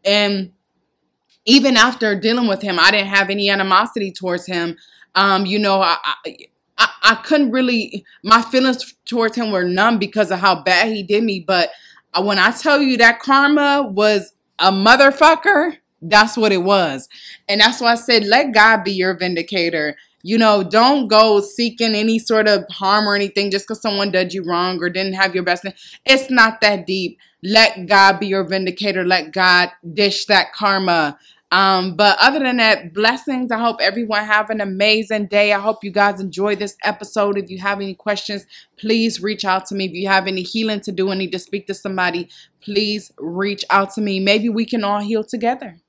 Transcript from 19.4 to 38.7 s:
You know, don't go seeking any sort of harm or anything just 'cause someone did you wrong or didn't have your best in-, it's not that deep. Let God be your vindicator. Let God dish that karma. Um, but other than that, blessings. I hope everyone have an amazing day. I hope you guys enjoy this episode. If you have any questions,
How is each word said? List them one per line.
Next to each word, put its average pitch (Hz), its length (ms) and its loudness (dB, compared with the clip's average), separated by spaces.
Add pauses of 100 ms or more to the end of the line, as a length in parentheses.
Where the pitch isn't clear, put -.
You 202 160 -2
know, 214 260 4
don't 240 440 2
go 214 320 6
seeking 226 560 -4
any 220 240 0
sort 220 300 0
of 202 200 0
harm 208 380 0
or 202 80 0
anything 202 360 -4
just 196 160 -4
'cause 220 140 -10
someone 202 300 -2
did 185 220 -2
you 190 100 -8
wrong 175 380 -4
or 175 80 -4
didn't 190 240 -4
have 190 200 0
your 180 100 -4
best 180 200 -2
in-, 196 100 -12 (320)
it's 262 240 2
not 226 300 4
that 208 260 0
deep. 185 320 -6 (280)
Let 196 420 2
God 196 340 4
be 208 60 -4
your 190 180 -2
vindicator. 185 580 -4
Let 175 300 -2
God 180 360 4 (240)
dish 202 340 -2
that 190 260 2
karma. 185 640 0 (340)
Um, 185 460 0
but 202 240 4
other 277 180 4
than 254 160 -2
that, 202 380 0
blessings. 247 580 -2
I 220 80 -4
hope 233 220 -2
everyone 208 420 -2
have 214 260 -2
an 220 120 -4
amazing 208 640 -2
day. 208 260 0
I 202 80 0
hope 214 240 -4
you 202 80 -10
guys 202 300 0
enjoy 196 340 -4
this 202 300 -10
episode. 202 520 -4
If 190 120 -8
you 185 100 -14
have 202 220 -4
any 196 140 -10
questions, 202 500 -8 (320)